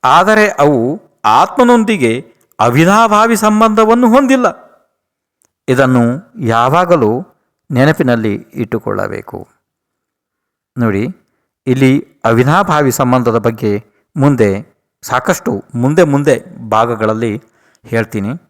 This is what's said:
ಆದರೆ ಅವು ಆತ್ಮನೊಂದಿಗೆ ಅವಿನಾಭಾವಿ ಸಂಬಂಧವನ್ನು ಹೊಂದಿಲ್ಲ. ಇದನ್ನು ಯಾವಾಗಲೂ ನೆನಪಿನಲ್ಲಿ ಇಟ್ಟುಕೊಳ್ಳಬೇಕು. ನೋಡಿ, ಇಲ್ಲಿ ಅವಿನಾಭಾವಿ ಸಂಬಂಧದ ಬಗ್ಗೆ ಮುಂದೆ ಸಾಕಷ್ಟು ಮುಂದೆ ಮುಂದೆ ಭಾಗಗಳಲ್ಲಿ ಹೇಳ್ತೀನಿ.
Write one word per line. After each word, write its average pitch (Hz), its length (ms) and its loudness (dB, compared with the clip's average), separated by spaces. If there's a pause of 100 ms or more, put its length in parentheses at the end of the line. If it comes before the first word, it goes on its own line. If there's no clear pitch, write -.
ಆದರೆ 185 400 4 (120)
ಅವು 147 220 2 (520)
ಆತ್ಮನೊಂದಿಗೆ 202 800 2 (460)
ಅವಿನಾಭಾವಿ 208 800 2
ಸಂಬಂಧವನ್ನು 220 720 2
ಹೊಂದಿಲ್ಲ. 254 380 2 (1200)
ಇದನ್ನು 127 360 2 (420)
ಯಾವಾಗಲೂ 131 640 0 (600)
ನೆನಪಿನಲ್ಲಿ 123 640 0 (220)
ಇಟ್ಟುಕೊಳ್ಳಬೇಕು. 101 840 -8 (1400)
ನೋಡಿ, 110 280 -2 (600)
ಇಲ್ಲಿ 131 260 2 (320)
ಅವಿನಾಭಾವಿ 147 720 0
ಸಂಬಂಧದ 123 460 0
ಬಗ್ಗೆ 110 320 -4 (440)
ಮುಂದೆ 135 340 2 (520)
ಸಾಕಷ್ಟು - 500 -4 (240)
ಮುಂದೆ 151 300 2
ಮುಂದೆ 143 300 0 (320)
ಭಾಗಗಳಲ್ಲಿ 110 640 -2 (520)
ಹೇಳ್ತೀನಿ. 110 480 -6 (180)